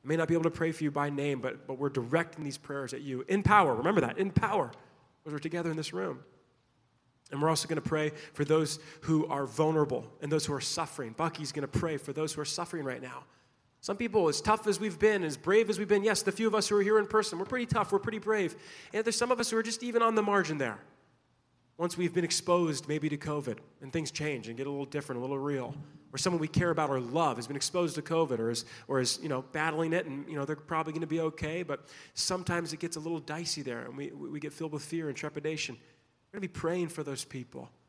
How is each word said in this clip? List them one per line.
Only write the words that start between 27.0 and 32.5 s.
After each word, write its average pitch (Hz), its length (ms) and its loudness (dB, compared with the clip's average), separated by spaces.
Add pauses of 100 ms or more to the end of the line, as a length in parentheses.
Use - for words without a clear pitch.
has 117 100 -6
been 143 80 -6
exposed 165 400 0
to 151 80 -4
covid 160 340 2
or 113 140 2
is, 117 140 -4 (220)
or 135 120 2
is, 123 240 0
you 156 60 -4
know, 131 120 -2
battling 160 500 0
it 175 140 0
and, 139 240 -8
you 160 60 -8
know, 139 100 -2
they're 151 100 -2
probably 160 380 -2
gonna 165 140 -4
be 160 120 0
okay, 160 440 -2
but 143 240 -6 (260)
sometimes 175 600 -2